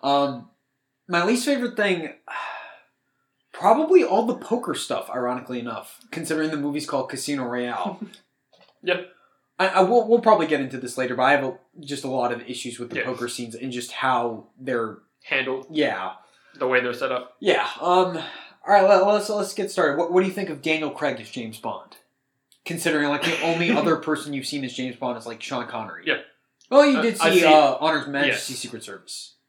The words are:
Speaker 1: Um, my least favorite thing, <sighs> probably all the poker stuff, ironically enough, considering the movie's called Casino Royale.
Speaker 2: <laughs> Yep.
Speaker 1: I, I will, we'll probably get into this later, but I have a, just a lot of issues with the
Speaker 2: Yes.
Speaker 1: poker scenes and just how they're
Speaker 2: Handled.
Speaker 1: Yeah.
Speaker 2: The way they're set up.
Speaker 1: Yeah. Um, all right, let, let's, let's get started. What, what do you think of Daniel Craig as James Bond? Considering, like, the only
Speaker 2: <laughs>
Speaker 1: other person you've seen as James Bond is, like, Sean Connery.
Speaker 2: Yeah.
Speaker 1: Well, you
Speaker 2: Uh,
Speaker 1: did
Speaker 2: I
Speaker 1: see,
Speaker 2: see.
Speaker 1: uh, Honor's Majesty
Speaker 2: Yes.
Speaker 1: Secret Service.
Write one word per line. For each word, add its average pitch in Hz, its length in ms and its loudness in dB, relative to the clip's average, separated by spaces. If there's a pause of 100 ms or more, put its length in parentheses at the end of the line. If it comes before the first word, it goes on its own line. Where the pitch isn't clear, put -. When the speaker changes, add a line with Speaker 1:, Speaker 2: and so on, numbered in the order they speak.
Speaker 1:
Um, 139 480 0 (580)
my 175 160 0
least 240 200 2
favorite 247 320 0
thing, 180 380 0 (120)
<sighs> - 1300 -16
probably 311 520 6
all 226 220 2
the 247 100 -2
poker - 380 -4
stuff, - 360 -6
ironically 123 480 -4
enough, 117 420 -10 (100)
considering 156 400 -2
the 156 60 -4
movie's 147 320 -4
called 127 220 -4
Casino 139 340 -6
Royale. 123 600 -6
Speaker 2:
<laughs> - 60 -18 (720)
Yep. 175 260 -2 (500)
Speaker 1:
I, 190 100 2
I 185 140 4
will, 220 260 4
we'll 233 140 6
probably 202 240 6
get 147 160 0
into 131 160 -8
this 123 180 -10
later, 123 180 -4
but 127 100 0
I 135 80 6
have 139 120 2
a, 131 140 -6 (220)
just 139 240 -10
a 135 40 -4
lot 123 240 0
of 117 160 -8
issues 120 300 -10
with 120 100 -10
the 117 80 -8
Speaker 2:
Yes. 123 80 -2
Speaker 1:
poker 120 240 -6
scenes 120 260 -10
and 123 160 -10
just 123 220 -8
how 120 540 -2 (120)
they're 120 380 -4 (280)
Speaker 2:
Handled. 135 460 -4
Speaker 1:
Yeah. 107 420 -2 (460)
Speaker 2:
The 135 80 -2
way 127 140 2
they're 120 140 -4
set 131 180 -4
up. - 280 -8
Speaker 1:
Yeah. - 280 2 (100)
Um, 180 380 2
all 160 60 -8 (440)
right, 196 220 6
let, 196 180 8
let's, 208 220 2
let's 208 240 -2
get - 180 -6
started. 151 280 0
What, 170 160 0
what 185 80 6
do 196 40 2
you 185 60 -4
think 196 160 -6
of 143 140 -10
Daniel 156 280 -2
Craig 131 300 -4
as 113 80 -16
James 113 300 -10
Bond? - 400 -10 (680)
Considering, 156 460 -2
like, 147 120 -2
the 165 200 -2
only 165 280 0
Speaker 2:
<laughs> - 60 4
Speaker 1:
other 156 200 2
person 151 360 -4
you've 135 140 -6
seen 143 180 -6
as 123 80 -8
James 127 240 -8
Bond 123 220 -6
is, 113 80 -14
like, 113 160 -12
Sean 123 260 -8
Connery. 95 380 -10
Speaker 2:
Yeah. 139 140 0 (500)
Speaker 1:
Well, 285 160 8
you 277 100 4
Speaker 2:
Uh, 214 60 0
Speaker 1:
did 226 180 0
Speaker 2:
I 165 100 4
Speaker 1:
see, 180 100 8
Speaker 2:
see. 165 60 4
Speaker 1:
uh, 151 280 8
Honor's 147 340 -2
Majesty 139 460 -2
Speaker 2:
Yes. 120 80 -10
Speaker 1:
Secret 113 200 -12
Service. - 520 -16 (140)